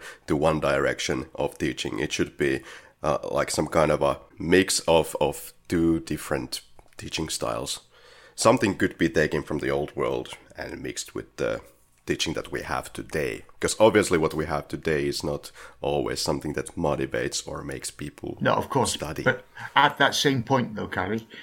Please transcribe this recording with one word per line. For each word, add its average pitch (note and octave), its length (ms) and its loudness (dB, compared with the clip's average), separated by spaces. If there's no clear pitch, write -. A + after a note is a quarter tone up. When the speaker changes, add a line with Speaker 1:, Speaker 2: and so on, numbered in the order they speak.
Speaker 1:
to D#2+ 100 2
one D#2 240 2
direction C#2 760 0
of - 240 -4
teaching. B1+ 400 -4
It D2+ 120 -2
should - 240 -2
be, C2+ 260 0
uh, D2+ 160 0
like, C#2+ 200 0
some D#2+ 160 0
kind D2+ 240 4
of D2 100 0
a C#2 160 2
mix F2+ 480 4
of, E2 340 4
of - 320 -2
two E2 320 4
different D2 600 -6
teaching - 320 -6
styles, A#1 520 -4
something A2+ 380 6
could F#2+ 200 0
be E2 120 4
taken D2+ 340 2
from D2+ 160 -4
the B1+ 100 -2
old C#2+ 260 -2
world B1+ 340 -2
and - 240 -10
mixed - 340 -8
with - 200 -12
the A#1 260 -2
teaching - 300 -2
that - 160 -8
we - 100 -4
have C2 320 -6
today. C2 500 -4
'Cause - 200 0
obviously G2+ 380 8
what D#2 160 2
we D#2 120 -2
have D2+ 220 -4
today D2 400 0
is - 160 -2
not D2 280 -6
always C2+ 400 -2
something D2 340 -2
that - 200 -6
motivates C2+ 720 -2
or C#2+ 160 -10
makes C2+ 280 -10
people - 500 -10
Speaker 2:
No, B2 120 2
of - 160 -2
course. A2+ 240 0
Speaker 1:
study. - 300 -6
Speaker 2:
But B2+ 200 0
at C#3+ 220 4
that C#3 180 4
same C3+ 280 2
point, A#2 320 0
though, G2 120 -6
Kari, G2+ 400 -4